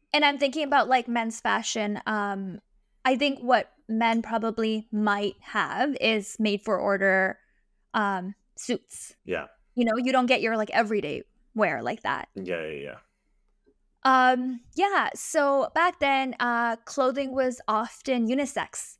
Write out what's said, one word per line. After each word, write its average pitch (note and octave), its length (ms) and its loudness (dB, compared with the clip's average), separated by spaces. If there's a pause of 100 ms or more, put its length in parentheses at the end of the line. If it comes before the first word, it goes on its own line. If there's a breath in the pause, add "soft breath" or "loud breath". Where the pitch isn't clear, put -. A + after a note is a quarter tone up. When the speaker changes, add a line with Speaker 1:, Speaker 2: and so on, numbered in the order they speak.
(140)
Speaker 1:
And D4+ 100 4
I'm C#4+ 140 4
thinking C#4 260 0
about, C#4 240 4
like, B3 180 4
men's A3+ 340 -2
fashion. G#3 680 -2
Um, G3 540 -4 (440)
I B3+ 120 6
think C4+ 240 0
what A#3+ 300 2 (180)
men A3+ 340 2
probably A3 680 -2
might G#3 500 0
have A3 600 -2
is G#3+ 400 0
made G#3 220 0
for G#3 160 0
order, F#3+ 600 2 (560)
um, G3+ 400 -2 (220)
suits. - 580 -8 (100)
Speaker 2:
Yeah. D#2+ 220 -4 (280)
Speaker 1:
You B3 100 2
know, A3 120 0
you B3 160 0
don't B3+ 140 4
get B3 140 2
your, A3+ 160 0
like, G#3+ 140 -4
everyday G3+ 520 -2 (360)
wear D#3 240 0
like B2+ 200 -6
that. - 320 -4
Speaker 2:
Yeah, F2 320 -6
yeah, D2+ 160 -10
yeah. C#2 160 -12 (1080)
Speaker 1:
Um, B3+ 560 4 (140)
yeah, F4+ 400 0
so C#4 600 0
back F4 260 2
then, C4+ 400 0
uh, A#3 360 0 (100)
clothing C4 480 -2
was B3+ 340 0
often A3+ 600 -2
unisex - 720 -4